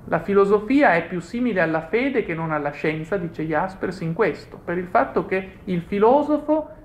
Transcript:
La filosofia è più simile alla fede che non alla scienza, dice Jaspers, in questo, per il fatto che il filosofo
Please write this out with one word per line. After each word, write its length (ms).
La 140
filosofia 720
è 120
più 140
simile 400
alla 220
fede 420
che 100
non 180
alla 200
scienza, 460
dice 280
Jaspers, 540
in 140
questo, 500
per 140
il 100
fatto 380
che 400
il 160
filosofo 880